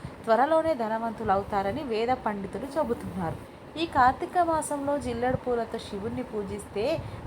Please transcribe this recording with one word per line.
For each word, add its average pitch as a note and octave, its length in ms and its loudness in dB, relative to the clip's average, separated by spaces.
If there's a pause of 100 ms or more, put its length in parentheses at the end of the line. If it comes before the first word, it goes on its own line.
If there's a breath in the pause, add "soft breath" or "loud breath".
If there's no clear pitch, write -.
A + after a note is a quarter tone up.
(240 loud breath)
త్వరలోనే D#4 500 4
ధనవంతులవుతారని A3 1120 0
వేద A3+ 240 0
పండితులు G#3 580 -2 (120)
చెబుతున్నారు. F#3+ 800 -2 (200)
ఈ E4 80 0
కార్తీక D#4 520 4
మాసంలో D4 600 2
జిల్లెడు B3 400 0
పూలతో A#3 400 -2
శివుణ్ణి A#3 460 -6
పూజిస్తే G#3 760 -2 (300 loud breath)